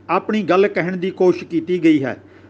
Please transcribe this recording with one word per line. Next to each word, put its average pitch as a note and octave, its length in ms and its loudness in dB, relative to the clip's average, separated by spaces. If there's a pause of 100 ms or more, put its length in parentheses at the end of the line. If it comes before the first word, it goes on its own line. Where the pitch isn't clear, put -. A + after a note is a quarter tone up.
(100)
ਆਪਣੀ G3 320 -2
ਗੱਲ F#3 260 2
ਕਹਿਣ F#3 280 -4
ਦੀ F#3 140 -4
ਕੋਸ਼ਿਸ਼ F3+ 340 0
ਕੀਤੀ E3+ 400 -4
ਗਈ D3+ 200 4
ਹੈ। A2+ 180 -6 (280)